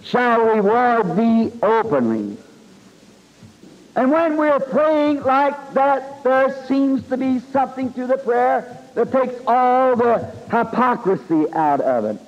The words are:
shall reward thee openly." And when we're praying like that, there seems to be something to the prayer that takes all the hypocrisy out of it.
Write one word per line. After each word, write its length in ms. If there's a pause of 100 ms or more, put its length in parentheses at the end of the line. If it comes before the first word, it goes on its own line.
shall 380
reward 720
thee 360 (120)
openly." 720 (1600)
And 160
when 260
we're 220
praying 640
like 500
that, 500
there 300 (140)
seems 420
to 80
be 220
something 540
to 120
the 120
prayer 600 (160)
that 180
takes 360
all 480
the 240 (300)
hypocrisy 1000
out 300
of 240
it. 220